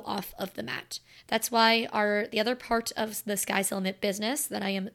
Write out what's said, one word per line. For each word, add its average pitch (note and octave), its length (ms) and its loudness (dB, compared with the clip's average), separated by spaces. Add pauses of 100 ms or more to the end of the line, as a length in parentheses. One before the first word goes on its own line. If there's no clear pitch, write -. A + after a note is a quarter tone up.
off G3+ 320 -4
of G3 160 -6
the G#3 80 -6
mat. - 380 -8 (260)
That's A3 240 0
why A3+ 420 6
our, G#3 380 2
the G#3+ 100 0
other A#3+ 160 2
part A#3 400 -2
of A3 280 -4
the G#3 120 -2
Sky's G3 320 2
the G3+ 80 -4
Limit F#3+ 240 -2
business G#3+ 460 0
that G#3 160 -4
I G3+ 80 0
am G3 240 -2